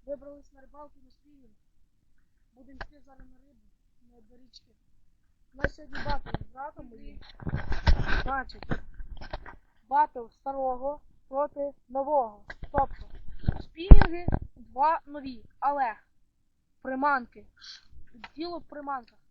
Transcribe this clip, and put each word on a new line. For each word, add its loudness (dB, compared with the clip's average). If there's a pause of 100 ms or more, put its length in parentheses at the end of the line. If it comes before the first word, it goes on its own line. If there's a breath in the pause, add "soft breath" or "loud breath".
Вибрались -18
на -20
рибалку -20
на -20
спінінг. -20 (1000)
Будемо -20
йти -20
зараз -20
на -20
рибу, -20 (340)
на, -20
до -20
річки. -20 (840)
У -20
нас -6
сьогодні -14
батл -4 (140)
з -18
братом -16
моїм. -20 (1040)
Значить, -8 (1200)
батл -2
старого -8 (260)
проти -6 (140)
нового. -4 (260)
Тобто, -4 (520)
спінінги 10 (300)
два -2
нові, -16 (140)
але -4 (880)
приманки. -6 (920 loud breath)
Діло -12
в -18
приманках. -14 (120)